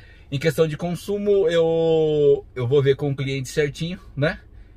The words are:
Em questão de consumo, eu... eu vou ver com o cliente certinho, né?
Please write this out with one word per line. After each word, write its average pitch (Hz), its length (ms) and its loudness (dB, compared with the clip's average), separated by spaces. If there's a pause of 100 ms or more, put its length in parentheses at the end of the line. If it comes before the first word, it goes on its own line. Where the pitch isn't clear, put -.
(320)
Em 143 60 -4
questão 160 300 0
de 151 100 -6
consumo, 196 720 0
eu... 160 1040 2
eu 123 140 -4
vou 139 160 2
ver 139 120 4
com 147 140 -4
o 135 60 -4
cliente 135 340 -6
certinho, 151 500 -4 (160)
né? 156 240 -2 (380)